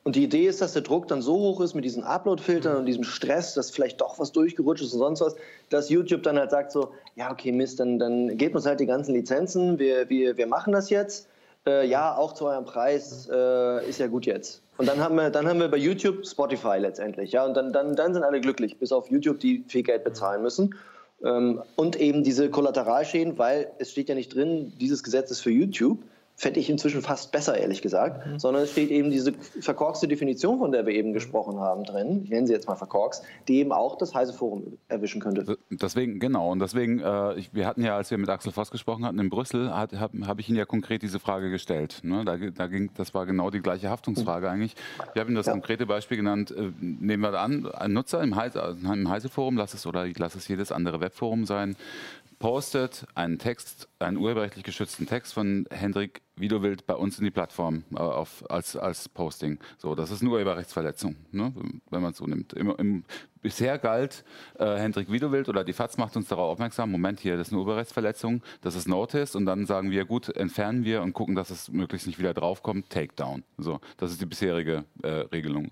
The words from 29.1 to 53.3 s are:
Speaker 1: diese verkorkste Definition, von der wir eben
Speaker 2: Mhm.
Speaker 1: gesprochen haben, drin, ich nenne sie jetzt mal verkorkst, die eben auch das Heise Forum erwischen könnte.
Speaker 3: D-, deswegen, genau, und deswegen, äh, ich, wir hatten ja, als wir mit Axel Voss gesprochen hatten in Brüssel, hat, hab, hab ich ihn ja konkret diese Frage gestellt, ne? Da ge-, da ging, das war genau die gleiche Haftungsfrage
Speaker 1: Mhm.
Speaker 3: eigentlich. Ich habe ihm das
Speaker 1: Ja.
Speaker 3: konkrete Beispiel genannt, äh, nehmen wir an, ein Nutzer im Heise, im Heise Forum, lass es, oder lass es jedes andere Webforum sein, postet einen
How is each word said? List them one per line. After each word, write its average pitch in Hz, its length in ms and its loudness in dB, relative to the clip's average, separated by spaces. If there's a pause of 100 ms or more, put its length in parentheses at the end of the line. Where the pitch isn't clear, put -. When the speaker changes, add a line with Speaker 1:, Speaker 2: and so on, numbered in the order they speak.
Speaker 1:
diese 135 220 2 (260)
verkorkste 151 480 0
Definition, 147 520 2
von 175 120 2
der 117 140 4
wir 107 80 2
eben 107 160 2
Speaker 2:
Mhm. 104 60 0
Speaker 1:
gesprochen 107 440 -2
haben, 98 240 0
drin, 104 400 -2
ich 196 60 -10
nenne 117 180 2
sie 117 60 6
jetzt 107 120 0
mal 98 120 -2
verkorkst, 104 460 -2 (260)
die 131 80 6
eben 139 160 4
auch 113 240 0
das - 180 -4
Heise 123 160 2
Forum 107 460 -6 (100)
erwischen 107 320 -4
könnte. 98 240 0
Speaker 3:
D-, 101 140 -4 (120)
deswegen, 104 520 -2
genau, 110 280 2
und 92 100 0
deswegen, 117 420 0
äh, 101 320 0
ich, 92 200 -10
wir 101 140 0
hatten 117 160 -2
ja, 104 140 0
als 101 120 -4
wir 113 80 -2
mit 98 120 0
Axel 98 240 -4
Voss 104 180 -4
gesprochen 113 320 -6
hatten 107 160 -2
in 98 100 2
Brüssel, 123 460 -2
hat, 104 240 -2
hab, 107 120 -2 (140)
hab 101 140 -4
ich - 80 -10
ihn 117 80 2
ja 107 80 2
konkret 110 380 -2
diese 98 180 -4
Frage 95 320 -2
gestellt, 82 520 -4
ne? 92 200 0
Da 87 140 -2
ge-, 95 180 -6
da 90 120 -4
ging, 98 280 -2
das - 180 -6
war 95 120 -2
genau 92 240 0
die 101 100 -2
gleiche 92 300 -2
Haftungsfrage 101 580 -2
Speaker 1:
Mhm. 90 60 -2
Speaker 3:
eigentlich. 107 220 -2 (380)
Ich 110 60 0
habe 113 100 -2
ihm 120 60 0
das 104 120 0
Speaker 1:
Ja. 113 40 2
Speaker 3:
konkrete 110 360 -2
Beispiel 107 280 -2
genannt, 104 360 0
äh, 98 180 -4 (100)
nehmen 92 420 -2
wir 104 160 0
an, 123 280 -2
ein - 260 -4
Nutzer 131 320 0
im 107 140 0
Heise, 87 440 -4
im 98 280 0
Heise 104 180 -4
Forum, 131 300 -2
lass 104 160 -2
es, 101 120 -10
oder 87 200 -2 (120)
lass 85 180 -4
es 92 120 -14
jedes 98 240 -2
andere 85 300 -2
Webforum 113 440 -2
sein, 101 300 -4 (640)
postet 127 640 -2 (100)
einen 85 220 -2